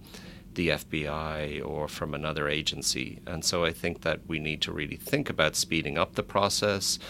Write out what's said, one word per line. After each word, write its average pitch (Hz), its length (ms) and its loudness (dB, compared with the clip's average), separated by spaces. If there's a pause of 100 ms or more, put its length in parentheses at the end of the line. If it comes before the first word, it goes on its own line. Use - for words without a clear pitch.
(540)
the 82 160 2
F 73 200 0
B 76 180 -2
I 76 540 -2
or 73 260 -2
from 76 260 -4
another 76 360 0
agency. 73 760 -2
And 82 200 -4
so 87 180 4
I 82 80 6
think 85 300 -2
that 78 260 2
we 80 120 0
need 78 240 -2
to 85 100 -2
really 78 240 -4
think - 320 0
about 78 260 4
speeding 76 420 0
up - 180 2
the - 80 2
process, 101 760 2 (100)